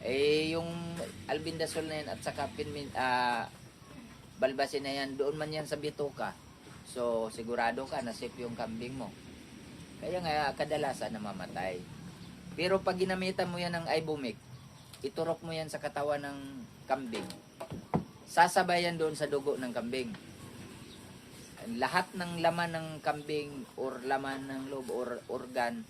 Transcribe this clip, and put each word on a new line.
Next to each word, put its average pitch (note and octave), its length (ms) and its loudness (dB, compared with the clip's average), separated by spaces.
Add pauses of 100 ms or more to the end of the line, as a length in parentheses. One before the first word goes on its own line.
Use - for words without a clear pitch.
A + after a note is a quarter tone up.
Eh, D3 480 6
yung E3 160 0 (600)
albendazole D#3+ 600 0
na D#3 120 -2
yan D3 120 -6
at - 80 -6
saka C#3 320 -2
pinmin-, D3 440 -4
ah, B2 520 4 (920)
balbasin C3+ 440 4
na C3+ 80 0
yan, C#3 240 0
doon C#3+ 200 2
man D3+ 160 -2
yan D3+ 160 -2
sa D3 80 0
bituka. C#3+ 560 -2 (560)
So, A2+ 440 2
sigurado A#2+ 560 2
ka C#3+ 160 -2
na A2+ 120 -2
safe B2 240 -6
yung A#2 160 -4
kambing A#2+ 400 -4
mo. A2+ 120 -4 (920)
Kaya F3+ 200 0
nga, D3+ 320 2
kadalasan C#3+ 640 0
namamatay. F#2+ 640 -4 (760)
Pero F#3 280 6
pag F3+ 160 2
ginamitan F#3 480 2
mo F3 120 -2
yan F3 120 0
ng E3 160 -2
Ibumic, D3+ 480 2 (640)
iturok D#3+ 400 0
mo E3 120 -4
yan D#3+ 200 -2
sa C#3+ 80 -6
katawan C#3+ 440 0
ng C#3 140 -6 (460)
kambing, B2+ 400 0 (1000)
sasabayan F3 720 8
doon D#3 200 2
sa D3 120 2
dugo C#3 320 2
ng B2 160 -2
kambing. A#2+ 360 0 (1700)
Lahat E3+ 360 4
ng F3 280 -2
laman E3+ 320 6
ng D#3+ 120 -2 (160)
kambing D3 600 0 (120)
or B2+ 280 -2
laman C3+ 440 0
ng C3+ 200 -4
loob C3+ 240 -4
or A#2+ 360 -2
organ A#2+ 600 0